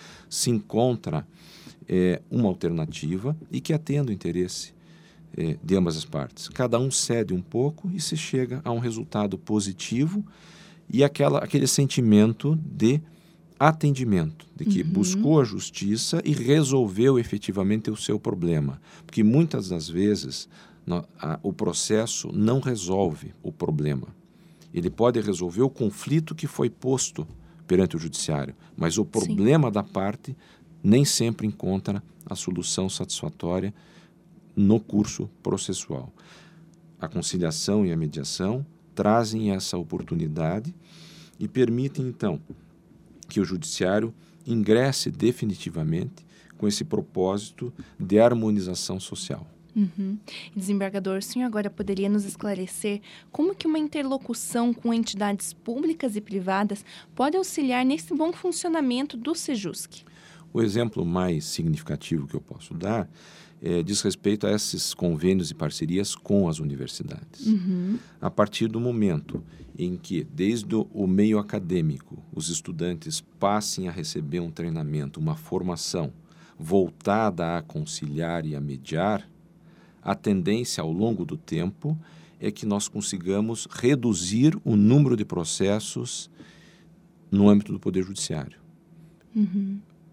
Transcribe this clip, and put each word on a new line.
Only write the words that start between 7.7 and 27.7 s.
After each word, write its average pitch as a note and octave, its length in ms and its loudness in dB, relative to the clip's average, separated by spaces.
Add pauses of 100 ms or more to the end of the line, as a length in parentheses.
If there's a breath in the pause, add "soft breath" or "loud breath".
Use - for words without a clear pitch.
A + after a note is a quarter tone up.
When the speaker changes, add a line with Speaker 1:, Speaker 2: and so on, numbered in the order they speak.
Speaker 1:
e F#3+ 80 -4
se D#3+ 160 -4
chega B2+ 480 -4
a B2 60 -2
um A#2 80 -2
resultado A2 580 -2
positivo A2 880 -2 (680 loud breath)
e C#3 120 6
aquela, C#3+ 360 4
aquele C3+ 280 2
sentimento A#2 880 6
de D3 440 2 (600 loud breath)
atendimento, C3 840 2 (100)
de - 100 -6
que G3+ 160 2
Speaker 2:
Uhum. D#3+ 80 0
Speaker 1:
buscou F#3 500 4
a C#3 40 8
justiça G#2 840 -2
e D3+ 80 2
resolveu C3 840 4
efetivamente G#2 680 -2
o G#2+ 60 -2
seu G#2+ 240 -2
problema. D#2+ 600 -2 (240 loud breath)
Porque - 180 0
muitas A#2+ 460 4
das E2 180 -4
vezes E2+ 600 -2 (360 loud breath)
no-, F2 200 -4 (140)
a, D#2 220 -6
o G2 120 -4
processo G#2 800 -2
não A2 260 2
resolve F#2+ 840 -2
o E2 100 -10
problema. D2 560 -2 (640 loud breath)
Ele F2 160 0
pode A#2+ 320 2
resolver F2+ 400 -2
o C3+ 80 4
conflito C#3 640 -2
que D#3 120 -6
foi B2+ 220 0
posto B2+ 560 -2 (400 loud breath)
perante F2+ 300 4